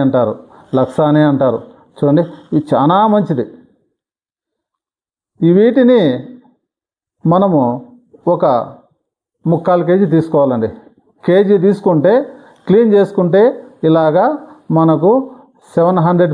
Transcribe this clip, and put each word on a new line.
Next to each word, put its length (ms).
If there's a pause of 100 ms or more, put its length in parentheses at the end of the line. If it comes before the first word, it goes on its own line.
అంటారు, 300 (440)
లక్సాని 440 (100)
అంటారు. 280 (380)
చూడండి, 260 (320)
ఇది 160
చాలా 260 (160)
మంచిది. 320 (1900)
ఈ 200
వీటిని 420 (1200)
మనము 360 (720)
ఒక 120 (1000)
ముక్కాలు 440
కేజీ 260
తీసుకోవాలండి. 540 (540)
కేజీ 320 (100)
తీసుకుంటే, 480 (540)
క్లీన్ 280
చేసుకుంటే 460 (460)
ఇలాగా 380 (520)
మనకు 340 (640)
సెవెన్ 320
హండ్రెడ్ 280